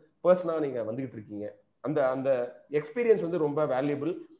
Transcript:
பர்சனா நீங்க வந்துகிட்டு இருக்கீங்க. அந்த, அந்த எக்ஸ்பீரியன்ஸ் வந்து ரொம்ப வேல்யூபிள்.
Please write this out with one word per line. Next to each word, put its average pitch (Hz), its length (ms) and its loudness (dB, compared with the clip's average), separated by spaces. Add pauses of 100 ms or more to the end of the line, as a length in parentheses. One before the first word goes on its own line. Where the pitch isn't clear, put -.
(240)
பர்சனா 170 360 4
நீங்க 127 240 -2
வந்துகிட்டு 120 300 -6
இருக்கீங்க. 104 320 -10 (360)
அந்த, 139 280 0
அந்த 131 200 0 (420)
எக்ஸ்பீரியன்ஸ் 214 500 2
வந்து 170 160 -2
ரொம்ப 156 280 0
வேல்யூபிள். 143 480 0 (260)